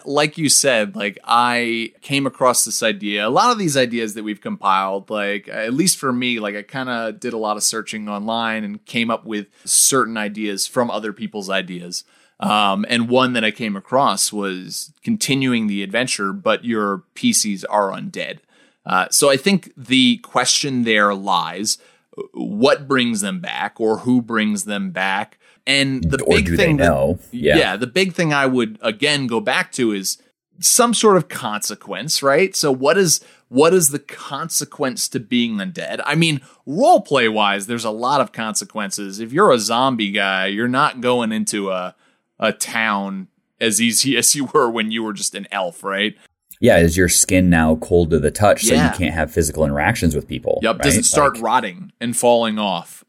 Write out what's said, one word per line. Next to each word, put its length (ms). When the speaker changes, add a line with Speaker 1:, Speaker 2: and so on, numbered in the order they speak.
Speaker 1:
like 320
you 100
said, 480
like, 300
I 680
came 240
across 380
this 180
idea. 460
A 20
lot 220
of 60
these 180
ideas 380
that 100
we've 180
compiled, 680
like, 400
at 240
least 240
for 160
me, 260
like, 160
I 60
kind 280
of 300
did 140
a 40
lot 200
of 60
searching 440
online 560
and 220
came 260
up 140
with 220
certain 520
ideas 500
from 220
other 220
people's 380
ideas. 560
Um, 480
and 220
one 240
that 100
I 80
came 240
across 560
was 600
continuing 640
the 160
adventure, 480
but 320
your 400
P 200
Cs 320
are 260
undead. 460
Uh, 260
so 180
I 60
think 400
the 440
question 640
there 300
lies, 640
what 540
brings 340
them 200
back 380
or 200
who 220
brings 420
them 280
back? 460
And 360
the 200
Speaker 2:
Or 140
Speaker 1:
big 80
Speaker 2:
do 120
Speaker 1:
thing 200
Speaker 2:
they 60
Speaker 1:
that 60
Speaker 2:
know? 300
Yeah. 260
Speaker 1:
yeah, 180
the 120
big 260
thing 200
I 120
would, 360
again, 460
go 140
back 320
to 180
is 260
some 320
sort 240
of 100
consequence, 960
right? 320
So 160
what 260
is, 220
what 240
is 160
the 100
consequence 1120
to 100
being 380
undead? 480
I 100
mean, 240
roleplay 640
wise, 360
there's 180
a 60
lot 300
of 100
consequences. 880
If 140
you're 180
a 80
zombie 520
guy, 360
you're 220
not 320
going 300
into 380
a, 260
a 140
town 760
as 200
easy 360
<laughs> 40
as 140
you 100
were 240
when 200
you 140
were 100
just 220
an 160
elf, 320
right? 320
Speaker 2:
Yeah, 160
is 200
your 100
skin 420
now 280
cold 320
to 100
the 120
touch 320
so 100
you 80
Speaker 1:
Yeah. 120
Speaker 2:
can't 200
have 180
physical 320
interactions 500
with 140
people, 340
Speaker 1:
Yep, 200
does 140
Speaker 2:
right? 40
Speaker 1:
it 60
start 300
Speaker 2:
Like 80
Speaker 1:
rotting 580
and 160
falling 420
off? 500